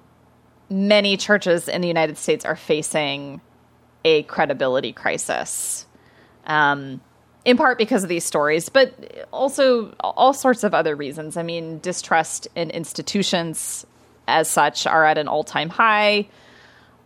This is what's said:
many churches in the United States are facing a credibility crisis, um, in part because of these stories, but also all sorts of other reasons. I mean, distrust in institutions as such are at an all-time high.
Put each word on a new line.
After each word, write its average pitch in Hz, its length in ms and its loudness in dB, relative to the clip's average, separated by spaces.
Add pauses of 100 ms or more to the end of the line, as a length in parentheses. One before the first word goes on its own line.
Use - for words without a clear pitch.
(680)
many 202 480 2
churches 185 520 2
in 175 120 -2
the 180 80 -2
United 160 280 0
States - 280 -2
are 156 120 -4
facing 143 840 -4 (640)
a 156 200 4
credibility 139 680 -2
crisis, - 920 -6 (600)
um, 143 540 0 (440)
in 254 120 4
part 262 220 2
because 214 240 0
of 180 60 -6
these 170 160 -2
stories, 156 440 0
but 262 260 4 (380)
also 262 680 0
all - 320 2
sorts 262 320 0
of 208 100 0
other 160 220 2
reasons. 151 400 -10
I 170 60 -4
mean, 165 380 -8
distrust - 720 -2
in 165 160 -4
institutions 170 1160 -4 (420)
as 156 200 2
such - 380 0
are 160 180 4
at 156 140 4
an 151 100 -2
all-time 151 420 -4
high. 208 580 2 (760)